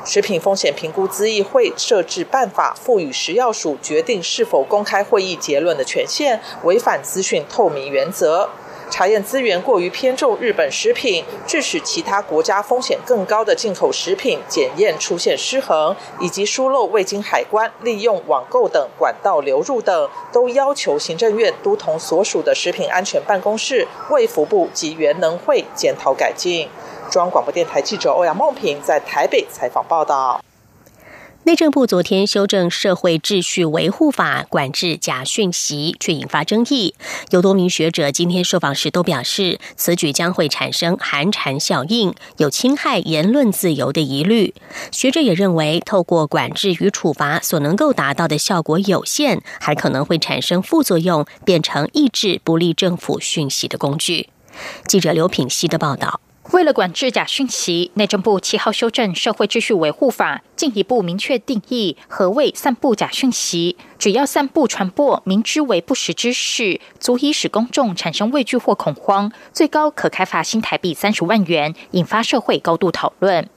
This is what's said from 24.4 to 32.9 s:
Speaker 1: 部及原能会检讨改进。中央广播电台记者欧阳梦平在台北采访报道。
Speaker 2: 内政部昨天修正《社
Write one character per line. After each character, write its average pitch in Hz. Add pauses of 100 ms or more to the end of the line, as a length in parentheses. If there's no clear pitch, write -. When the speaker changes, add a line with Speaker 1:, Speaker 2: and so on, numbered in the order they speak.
Speaker 1:
部 170
及 156
原 156
能 170
会 220 (100)
检 143
讨 135
改 127
进。 170 (420)
中 180
央 180
广 170
播 143
电 170
台 147
记 208
者 160
欧 165
阳 165
梦 285
平 143
在 151
台 -
北 254
采 -
访 120
报 160
道。 135 (1040)
Speaker 2:
内 330
政 311
部 277
昨 180
天 190
修 202
正 190
《社 180